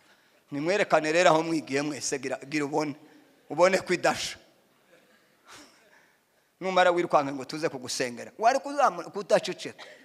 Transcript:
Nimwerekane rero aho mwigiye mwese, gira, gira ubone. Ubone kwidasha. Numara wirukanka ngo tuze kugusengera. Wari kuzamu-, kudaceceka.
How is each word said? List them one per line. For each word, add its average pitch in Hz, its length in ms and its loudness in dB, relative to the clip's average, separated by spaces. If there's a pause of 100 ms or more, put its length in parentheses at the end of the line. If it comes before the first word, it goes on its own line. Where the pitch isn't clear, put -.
(520)
Nimwerekane 156 600 0
rero 175 180 6
aho 160 140 6
mwigiye 147 380 -4
mwese, 147 380 -6
gira, 127 180 -6 (100)
gira 147 180 -4
ubone. 151 300 -4 (540)
Ubone 180 320 4
kwidasha. 156 580 -2 (2250)
Numara 180 320 4
wirukanka 170 420 2
ngo 131 120 -10
tuze 156 240 -4
kugusengera. 120 680 -6
Wari 247 200 2
kuzamu-, 262 520 -2
kudaceceka. 185 720 -4 (220)